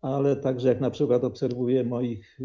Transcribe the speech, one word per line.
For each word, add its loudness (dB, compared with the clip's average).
Ale 2
także 0
jak 2
na 0
przykład 2
obserwuję 0
moich, -6